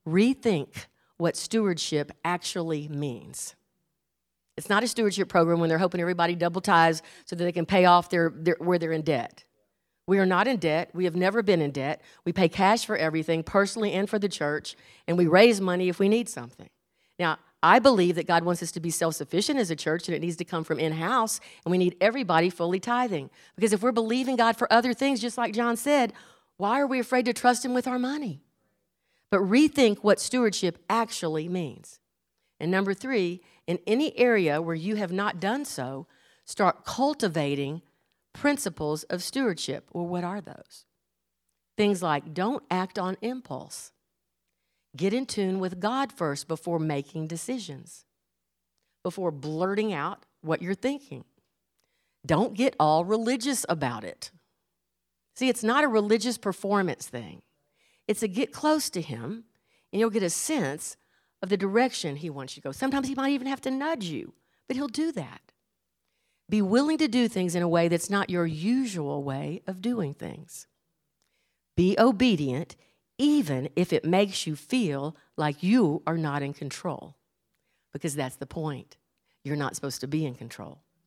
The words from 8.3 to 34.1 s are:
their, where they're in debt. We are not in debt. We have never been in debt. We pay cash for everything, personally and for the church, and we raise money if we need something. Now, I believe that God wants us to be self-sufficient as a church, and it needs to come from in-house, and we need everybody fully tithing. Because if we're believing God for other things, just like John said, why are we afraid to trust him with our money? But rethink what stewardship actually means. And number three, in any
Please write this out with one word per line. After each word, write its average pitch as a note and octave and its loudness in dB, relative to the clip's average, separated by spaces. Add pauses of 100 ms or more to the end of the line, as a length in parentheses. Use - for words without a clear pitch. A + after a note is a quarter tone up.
their, D#3+ 0
where F3 0
they're E3 -2
in D#3+ -2
debt. C#3+ -2 (640)
We G3 4
are F#3+ 4
not F#3 4
in C4 0
debt. D#3+ 0
We F3+ -2
have E3+ 0
never G3 2
been F#3 4
in C#3+ 0
debt. C#3 -6 (240)
We F3 -2
pay F3+ 4
cash G3 2
for G#3+ -2
everything, D#3+ 0
personally G3+ 0
and G3 0
for G#3+ -2
the G3 0
church, D3 -6 (320)
and E3+ 0
we F3 6
raise G3 8
money F#3 2
if F3 -2
we G3 4
need A3+ 2
something. - -14 (500)
Now, E3 0 (240)
I A#3 10
believe F#3+ 6
that E3 -2
God E3+ 2
wants F3 0
us E3 -6
to - -10
be E3 -4
self-sufficient E3 0
as F#3+ 0
a D#3+ -4
church, D#3+ -2
and E3+ -2
it D3 -4
needs E3 -4
to F3 -8
come E3 -4
from D#3 -2
in-house, E3+ -2 (240)
and E3+ 0
we F3+ 4
need F3+ 2
everybody F#3 4
fully F3 -2
tithing. A#3 -2 (280)
Because G#3 2
if G3 0
we're B3+ 2
believing A#3+ 0
God A3+ 4
for - -2
other A#3+ 6
things, C4+ 0
just A3+ -6
like A3+ -4
John A#3 0
said, C4+ 0 (420)
why G#3+ 0
are C#4+ 2
we B3+ -2
afraid B3 0
to A#3+ 2
trust B3 2
him B3 -2
with B3 0
our B3+ -2
money? B3+ -6 (880)
But F#3+ 2
rethink A#3 4
what G#3 4
stewardship G#3 0 (100)
actually F3 -2
means. E3+ -8 (600)
And D#3+ -2
number G3 2
three, F#3+ -4 (260)
in F3 -2
any C4 0